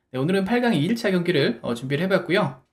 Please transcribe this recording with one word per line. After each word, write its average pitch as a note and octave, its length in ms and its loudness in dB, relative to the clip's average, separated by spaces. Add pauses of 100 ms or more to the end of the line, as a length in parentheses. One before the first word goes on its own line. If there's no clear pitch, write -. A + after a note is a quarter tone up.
(120)
네, B2+ 80 -6
오늘은 F#3 260 0
팔 A#3+ 160 0
강 A#3+ 120 2
이 D3 120 2
일차 A3 260 0
경기를, F3+ 500 0
어, B2 120 -4
준비를 C#3 320 -2
해봤고요. F#3 560 0 (100)